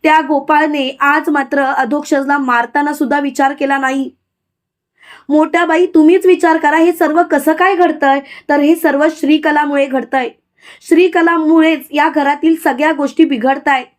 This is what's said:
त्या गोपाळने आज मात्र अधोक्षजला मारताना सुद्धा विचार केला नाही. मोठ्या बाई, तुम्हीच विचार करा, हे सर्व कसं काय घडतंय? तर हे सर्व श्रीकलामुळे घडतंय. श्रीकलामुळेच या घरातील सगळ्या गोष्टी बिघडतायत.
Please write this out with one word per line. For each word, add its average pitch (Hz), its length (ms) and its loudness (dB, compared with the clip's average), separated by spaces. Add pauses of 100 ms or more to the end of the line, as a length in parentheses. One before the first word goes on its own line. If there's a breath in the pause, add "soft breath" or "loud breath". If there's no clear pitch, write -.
त्या 311 260 2
गोपाळने 294 720 -2
आज 302 280 0
मात्र 277 340 -2
अधोक्षजला 277 760 -2
मारताना 262 540 -2
सुद्धा 285 280 -2
विचार 277 320 -2
केला 277 260 -4
नाही. 269 320 -4 (1160 loud breath)
मोठ्या 311 360 2
बाई, 339 220 0
तुम्हीच 339 400 4
विचार 349 300 2
करा, 302 200 0
हे 330 160 2
सर्व 339 380 0
कसं 302 220 0
काय 359 240 0
घडतंय? 302 440 0 (280 loud breath)
तर 294 120 0
हे 302 160 4
सर्व 302 340 0
श्रीकलामुळे 294 760 0
घडतंय. 262 440 -4 (580 loud breath)
श्रीकलामुळेच 330 1000 2
या 294 180 0
घरातील 302 480 0
सगळ्या 294 360 -2
गोष्टी 285 320 0
बिघडतायत. 269 640 -2 (120)